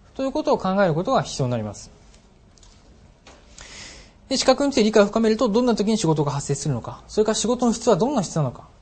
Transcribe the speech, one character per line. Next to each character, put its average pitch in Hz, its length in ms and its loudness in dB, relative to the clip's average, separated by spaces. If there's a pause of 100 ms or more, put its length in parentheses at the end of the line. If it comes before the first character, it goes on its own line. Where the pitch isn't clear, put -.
(140)
と - 80 -8
い 269 40 -2
う 269 60 -4
こ 311 100 -2
と 294 100 0
を 220 60 2
考 190 240 0
え 196 40 4
る 165 80 2
こ 170 100 -2
と 262 80 -2
が 226 100 4
必 - 200 -6
要 127 40 0
に 123 60 -2
な 123 40 0
り 113 60 -4
ま 104 120 -8
す。 - 160 -20 (2500)
で、 269 80 -2
資 - 80 -2
格 269 220 4
に 277 60 -2
つ - 40 -8
い - 20 2
て 214 60 4
理 214 80 2
解 220 100 8
を 202 40 2
深 208 140 -2
め 226 100 2
る 220 60 2
と、 247 120 2
ど 208 140 2
ん 254 40 0
な 233 80 2
時 208 160 -2
に 214 80 0
仕 - 80 -2
事 156 180 2
が 143 80 -4
発 139 140 -6
生 143 80 -2
す - 140 -4
る 139 60 0
の 113 60 -4
か、 - 260 -14
そ - 140 -2
れ 214 40 2
か 220 80 0
ら - 20 -4
仕 208 120 -4
事 240 180 -2
の 233 80 4
質 233 160 -4
は 214 80 6
ど 214 140 0
ん 302 40 -2
な 233 80 0
質 - 140 -8
な 160 60 0
の 127 80 -2
か - 140 -14 (180)